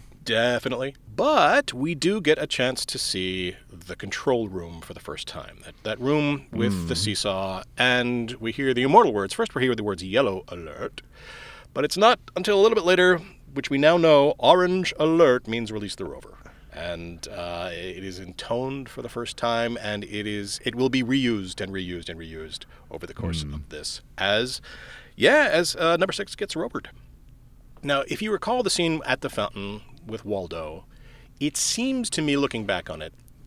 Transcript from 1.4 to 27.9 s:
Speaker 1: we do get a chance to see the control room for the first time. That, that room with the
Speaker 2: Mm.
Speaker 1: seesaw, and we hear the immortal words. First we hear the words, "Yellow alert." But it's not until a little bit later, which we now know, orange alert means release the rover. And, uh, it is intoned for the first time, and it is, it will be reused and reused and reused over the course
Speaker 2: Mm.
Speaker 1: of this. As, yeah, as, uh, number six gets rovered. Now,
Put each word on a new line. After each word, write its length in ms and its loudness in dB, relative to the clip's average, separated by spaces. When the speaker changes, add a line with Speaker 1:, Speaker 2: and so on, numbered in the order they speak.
Speaker 1:
we 220 -2
do 240 2
get 220 4
a 60 -4
chance 380 -2
to 120 -8
see 580 -4
the 240 -12
control 540 0
room 320 -10
for 120 -16
the 60 -14
first 280 -12
time. 360 -14
That, 200 -18
that 160 -4
room 520 0
with 360 0
the 80 -2
Speaker 2:
Mm. 20 -2
Speaker 1:
seesaw, 680 -2
and 640 0
we 120 -4
hear 220 0
the 100 2
immortal 300 8
words. 200 -2
First 220 -4
we 80 0
hear 120 2
the 80 -6
words, 200 -4
"Yellow 460 0
alert." 520 -10
But 120 0
it's 120 -4
not 220 6
until 240 2
a 20 8
little 140 6
bit 80 0
later, 380 6
which 160 -6
we 80 0
now 200 8
know, 400 8
orange 640 4
alert 480 4
means 240 -4
release 240 -6
the 100 -8
rover. 320 -12
And, 560 -8
uh, 420 -8
it 320 -10
is 160 -10
intoned 720 -6
for 120 -12
the 80 -10
first 280 -8
time, 440 0
and 220 -6
it 240 -6
is, 380 -6
it 100 -4
will 140 2
be 140 2
reused 580 0
and 100 -6
reused 380 -6
and 100 -12
reused 460 -12
over 160 -10
the 60 -14
course 320 -4
Speaker 2:
Mm. 100 -8
Speaker 1:
of 140 -10
this. 320 -10
As, 440 0
yeah, 360 6
as, 260 2
uh, 200 4
number 160 0
six 220 -8
gets 200 -6
rovered. 340 -6
Now, 260 0